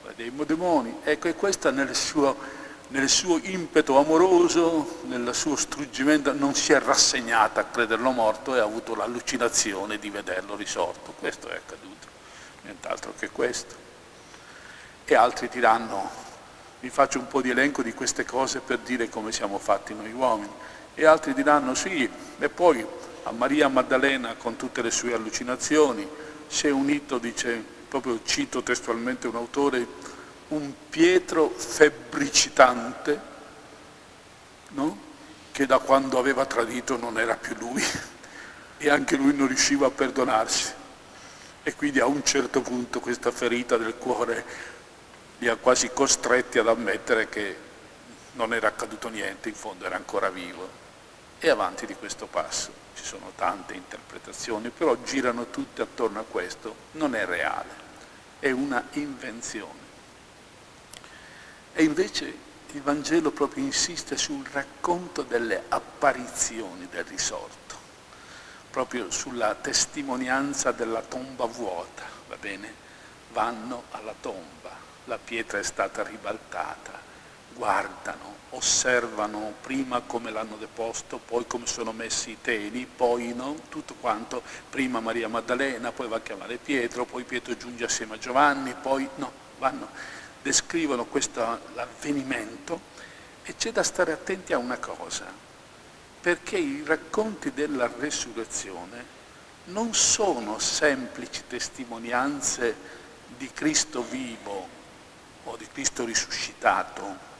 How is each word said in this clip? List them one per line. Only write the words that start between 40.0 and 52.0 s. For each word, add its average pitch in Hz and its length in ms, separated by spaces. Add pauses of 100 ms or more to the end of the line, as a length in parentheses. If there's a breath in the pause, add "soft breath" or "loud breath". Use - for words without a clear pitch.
e 147 120
quindi 143 240
a 117 60
un 139 200
certo 131 360
punto 120 380
questa 120 320
ferita 120 460
del 113 180
cuore 113 500 (920 loud breath)
li 123 100
ha 117 80
quasi 127 380
costretti 127 640
ad 110 80
ammettere 110 600
che 101 280 (760)
non 117 200
era 110 140
accaduto 107 400
niente, 98 400
in 107 80
fondo 95 300
era 90 100
ancora 98 340
vivo. 90 500 (640)
E 165 60
avanti 104 380
di - 80
questo - 320